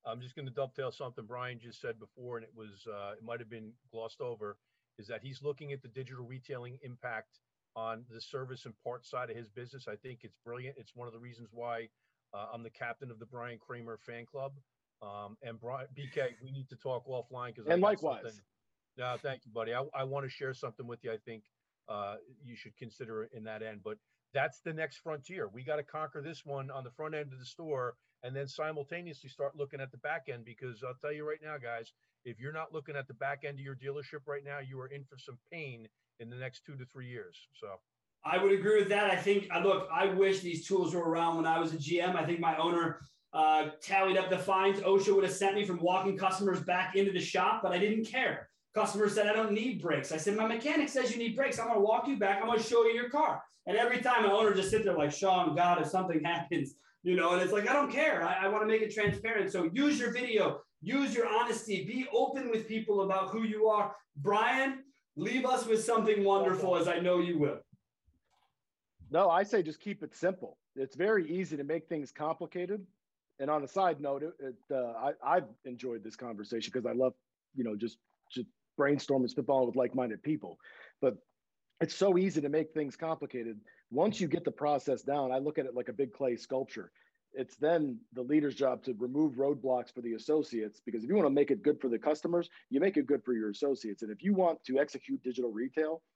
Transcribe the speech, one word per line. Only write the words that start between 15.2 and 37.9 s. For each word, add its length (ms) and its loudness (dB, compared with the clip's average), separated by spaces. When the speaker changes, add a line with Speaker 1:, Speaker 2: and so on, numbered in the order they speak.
Speaker 1:
and 160 -12
Bri-, 340 -10
B 180 -14
K, 300 -4
we 100 -18
need 180 -12
to 80 -18
talk 280 -6
offline 500 -10
'cause 120 -12
I 60 4
Speaker 2:
And 100 4
Speaker 1:
got 60 6
Speaker 2:
likewise. 340 -2
Speaker 1:
something. 180 -14
No, 240 -6
thank 240 -8
you, 60 -20
buddy. 240 -4
I, 80 -2
I 100 -4
wanna 260 -6
share 260 -8
something 320 -10
with 160 -12
you 80 -6
I 60 -6
think, 260 -14
uh, 300 -6
you 120 -16
should 200 -20
consider 500 -10
in 180 -16
that 180 -10
end. 220 -12
But 160 -10
that's 280 -2
the 120 -10
next 240 -6
frontier. 500 -10
We 160 -14
gotta 200 -4
conquer 400 -10
this 200 -14
one 280 -8
on 120 -10
the 80 -14
front 220 -8
end 200 -8
of 40 -18
the 80 -18
store 500 -6
and 120 -10
then 120 -6
simultaneously 840 -8
start 260 -8
looking 260 -8
at 80 -10
the 80 -20
back 320 -8
end, 160 -10
because 380 -14
I'll 100 -10
tell 180 -8
you 160 -8
right 140 -6
now, 160 -10
guys, 340 -10
if 160 -14
you're 140 -10
not 180 -8
looking 240 -10
at 120 -6
the 80 -16
back 280 -6
end 140 -8
of 80 -12
your 100 -10
dealership 520 -10
right 160 -8
now, 160 -10
you 200 -12
are 100 -12
in 160 -14
for 120 -20
some 220 -18
pain 380 -12
in 100 -14
the 60 -14
next 280 -12
two 120 -16
to 100 -14
three 220 -16
years. 460 -14
So. 260 -14